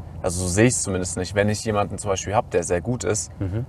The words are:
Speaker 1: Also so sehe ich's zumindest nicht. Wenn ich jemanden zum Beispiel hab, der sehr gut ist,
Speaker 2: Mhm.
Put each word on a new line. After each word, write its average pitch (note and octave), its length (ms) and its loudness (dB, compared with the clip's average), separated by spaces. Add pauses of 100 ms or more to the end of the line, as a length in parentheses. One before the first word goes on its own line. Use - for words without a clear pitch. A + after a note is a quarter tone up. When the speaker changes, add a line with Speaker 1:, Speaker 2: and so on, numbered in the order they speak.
(220)
Speaker 1:
Also F2+ 200 -2
so F#2 60 0
sehe G2+ 200 6
ich's B2 160 0
zumindest F#2 340 -2
nicht. F#2 160 -4
Wenn G2+ 160 4
ich G#2+ 160 0
jemanden G2+ 320 0
zum G#2 140 -2
Beispiel F#2+ 240 -2
hab, A#2+ 160 2
der F2+ 120 2
sehr F2 180 0
gut - 220 -4
ist, G2 360 -2
Speaker 2:
Mhm. G2+ 300 -2